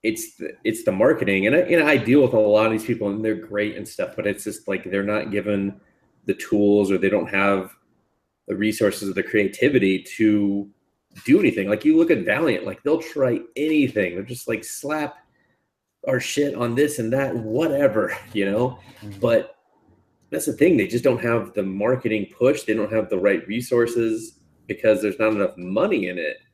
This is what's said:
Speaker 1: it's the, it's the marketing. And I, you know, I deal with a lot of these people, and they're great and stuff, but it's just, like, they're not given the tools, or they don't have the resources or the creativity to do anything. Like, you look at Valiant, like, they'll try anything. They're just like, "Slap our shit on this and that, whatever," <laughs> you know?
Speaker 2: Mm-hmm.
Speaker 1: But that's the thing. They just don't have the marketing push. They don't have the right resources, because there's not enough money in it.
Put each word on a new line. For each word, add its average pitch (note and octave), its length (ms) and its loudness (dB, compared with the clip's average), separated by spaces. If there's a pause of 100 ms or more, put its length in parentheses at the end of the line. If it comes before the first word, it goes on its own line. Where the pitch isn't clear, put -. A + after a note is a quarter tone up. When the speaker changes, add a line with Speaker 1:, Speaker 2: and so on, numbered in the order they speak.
Speaker 1:
it's - 340 -6
the, - 140 -10 (140)
it's - 200 -2
the - 80 2
marketing. G2+ 540 2
And C3+ 100 4
I, F3+ 80 4
you E3+ 140 2
know, D3+ 80 2
I D3 100 4
deal C3 260 4
with A#2+ 120 2
a A2 40 4
lot G#2+ 280 4
of G#2+ 60 2
these A2 120 -4
people, A2+ 240 -4
and G#2+ 160 -4
they're A2 100 0
great G#2 420 -6
and G#2 120 -12
stuff, - 280 -8
but G2+ 100 -4
it's - 180 -4
just, - 240 -10
like, F#2+ 160 -4
they're G2 180 -2
not G#2 280 -4
given G2 500 -2 (460)
the G2 80 0
tools, G#2 560 2
or F#2 80 2
they F#2+ 120 0
don't F#2 200 0
have G2 440 0 (720)
the G#2 80 -6
resources G#2 540 0
or F2+ 60 -6
the F#2+ 80 -2
creativity G2 800 2
to G2+ 640 0 (560)
do D#3 160 6
anything. G#2 280 0
Like, G#2+ 160 -2
you D#3 120 6
look E3+ 140 4
at A2 140 2
Valiant, B2+ 420 0
like, F#2+ 160 -12
they'll D#3+ 200 0
try B2+ 380 -2 (160)
anything. B2+ 580 0
They're G2 100 -8
just B2 240 -12
like, A2+ 160 -6
"Slap D3 520 -8 (920)
our C3 140 0
shit C#3+ 340 -2
on A#2+ 200 -2
this C#3+ 240 0
and A2+ 160 -2
that, C3+ 200 -2
whatever," A2+ 880 0
<laughs> - 100 -20
you G2 100 0
know? A#2 340 0 (240)
Speaker 2:
Mm-hmm. G2+ 180 -16
Speaker 1:
But - 360 2 (720)
that's - 160 -4
the D3+ 60 -2
thing. E3 240 4
They F#2+ 100 2
just A#2 180 -4
don't B2 180 2
have A#2 320 0
the G#2 80 -2
marketing G#2+ 640 -2 (100)
push. C3 280 2
They G#2+ 100 0
don't G#2+ 180 -2
have A2 160 0
the G2 100 -2
right F#2+ 300 0
resources, A#2 920 -2 (260)
because G#2+ 340 2
there's G#2 180 -2
not A2 140 2
enough G2+ 240 -2
money G2 520 -2
in F2+ 100 -8
it. D2+ 200 -6 (160)